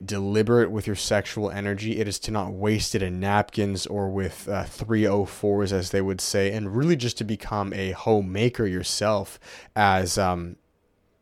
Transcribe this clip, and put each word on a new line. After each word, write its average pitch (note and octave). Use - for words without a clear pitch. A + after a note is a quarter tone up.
deliberate G#2
with G#2
your G2+
sexual G#2
energy. G2+
It G#2+
is G2
to -
not G2
waste G#2
it G#2
in F2+
napkins G2+
or G2+
with, F#2+
uh, F#2+
three A2
oh G2+
fours, G2+
as F#2
they G2
would F#2+
say, G2
and G#2
really D#3
just A#2+
to A#2+
become G#2
a F#2+
homemaker G#2
yourself G2+
as, F#2+
um, F2+